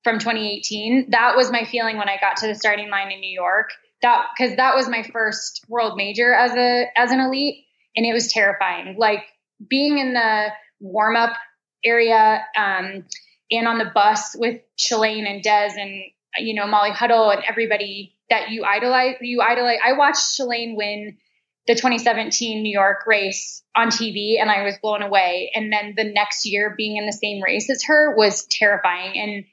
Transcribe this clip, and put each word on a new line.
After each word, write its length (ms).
from 140
twenty 360
eighteen. 560
That 260
was 140
my 140
feeling 320
when 120
I 120
got 180
to 80
the 80
starting 360
line 200
in 100
New 120
York. 380
That, 240
'cause 200
that 200
was 140
my 120
first 680
world 280
major 380
as 200
a, 300
as 140
an 100
elite. 440
And 80
it 80
was 180
terrifying. 680
Like, 260
being 320
in 140
the 360
warm 360
up 180
area, 640
um, 500
and 160
on 120
the 140
bus 460
with 220
Shalane 480
and 160
Des 380
and, 220
you 180
know, 120
Molly 240
Huddle 400
and 180
everybody 680
that 220
you 140
idolize, 580
you 180
idolize. 420
I 120
watched 440
Shalane 380
win 400
the 80
twenty 240
seventeen 640
New 100
York 340
race 560
on 140
T 220
V 280
and 100
I 120
was 180
blown 220
away. 520
And 180
then 240
the 80
next 420
year 300
being 200
in 100
the 60
same 300
race 260
as 160
her 320
was 300
terrifying. 720
And 340